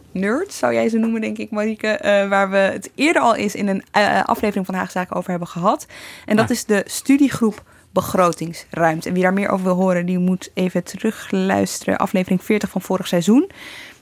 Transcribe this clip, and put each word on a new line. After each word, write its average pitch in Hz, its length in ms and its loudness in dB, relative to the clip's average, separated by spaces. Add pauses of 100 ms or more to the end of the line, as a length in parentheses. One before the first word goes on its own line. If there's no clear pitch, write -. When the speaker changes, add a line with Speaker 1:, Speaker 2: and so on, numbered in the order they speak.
(120)
Speaker 1:
nerds, 226 460 -4
zou 240 160 0
jij 233 140 2
ze 226 100 0
noemen, 226 220 0
denk 214 180 -6
ik, 214 120 -8
Marieke, 214 380 -4
eh, 202 400 2
waar 196 220 2
we 196 60 0
het 196 380 0
eerder 294 280 2
al 233 140 4
eens 208 180 -2
in 202 140 -2
een, 190 220 -2
eh, 202 320 2
aflevering 202 440 -2
van 190 80 -8
Haagse 185 180 -4
Zaken 180 240 -6
over 180 140 -6
hebben 170 180 -4
gehad. 202 380 -2 (400)
En 214 100 2
dat 220 80 6
Speaker 2:
Ah. 226 60 -2
Speaker 1:
is 240 140 -2
de 202 220 2
studiegroep 269 760 2 (340)
begrotingsruimte. 165 1120 0
En 180 60 -2
wie 180 80 2
daar 185 100 4
meer 196 160 0
over 190 160 0
wil 185 100 2
horen, 180 320 2
die 180 120 0
moet 180 360 0
even 180 300 -2
terugluisteren. 196 1120 -2
Aflevering 185 460 0
veertig 208 260 0
van 190 100 -4
vorig 185 260 -4
seizoen. 208 440 2 (520)